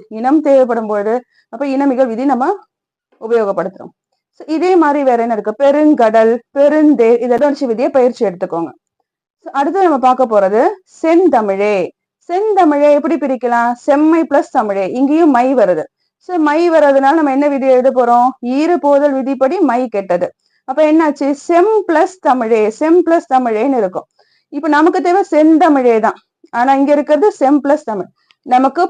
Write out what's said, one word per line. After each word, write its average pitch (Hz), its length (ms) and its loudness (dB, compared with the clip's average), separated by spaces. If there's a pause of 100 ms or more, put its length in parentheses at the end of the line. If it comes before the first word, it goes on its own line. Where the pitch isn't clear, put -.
(180)
இனம் 269 280 0
தேவைப்படும் 240 440 0
பொழுது, 208 240 -2 (380)
அப்ப 233 100 -10 (120)
இனமிகள் 262 360 0
விதி 226 220 -6
நம்ம 254 160 -2 (800)
உபயோகப்படுத்துறோம். 196 640 -4 (440)
So, - 80 -20 (120)
இதே 359 160 0 (100)
மாதிரி 285 280 0
வேற 233 160 2
என்ன 226 120 -4
இருக்கு? 214 240 -6
பெருங்கடல், 233 680 2 (260)
பெருந்தே, 285 520 4 (140)
இதை 247 100 -2
தொடர்ச்சி 285 360 -2
விதியை 240 260 -2
பயிற்சி 247 320 0
எடுத்துக்கோங்க. 170 440 -8 (720)
So, 320 160 -18
அடுத்து 359 260 0
நம்ம 285 220 0
பார்க்க 254 260 0
போறது 202 300 2 (360)
செந்தமிழே. 214 760 0 (500)
செந்தமிழே 349 720 0
எப்படி 311 260 -2
பிரிக்கலாம்? 240 480 -2 (140)
செம்மை 311 360 2 (100)
பிளஸ் - 260 -2
தமிழே. 196 280 -2 (140)
இங்கேயும் 294 380 2
மை 247 80 0 (160)
வருது. 175 240 0 (400)
So, 359 80 -8 (120)
மை 302 120 0 (140)
வர்றதுனால 277 460 2
நம்ம 285 160 0
என்ன 285 180 0
விதி 269 220 -2
எழுத 254 240 2
போறோம்? 240 280 2 (300)
ஈறு 330 260 0
போதல் 285 360 0
விதிப்படி 262 380 -2 (120)
மை 240 100 -2 (160)
கெட்டது. 180 320 -4 (420)
அப்ப 262 200 -4
என்னாச்சு? 302 380 0 (200)
செம் 349 240 2 (180)
பிளஸ் 339 280 -2 (100)
தமிழே, 233 340 0 (180)
செம் 330 280 2
பிளஸ் 330 280 -2
தமிழேன்னு 247 460 -2
இருக்கும். 185 260 -6 (500)
இப்ப 311 180 -6
நமக்கு 311 320 2
தேவை 370 240 0
செந்தமிழே 294 640 2 (120)
தான். - 120 -4 (400)
ஆனா 269 220 2
இங்க 277 160 0
இருக்கிறது 302 320 0 (100)
செம் 277 240 2
பிளஸ் 294 280 -2
தமிழ். 202 200 -8 (440)
நமக்கு 269 360 0